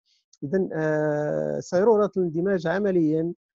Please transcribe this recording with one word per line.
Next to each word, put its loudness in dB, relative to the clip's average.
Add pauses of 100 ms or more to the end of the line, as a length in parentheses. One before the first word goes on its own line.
(440)
إذن، -2
آه، -2
صيرورة 2
الاندماج -2
عمليًا 0 (240)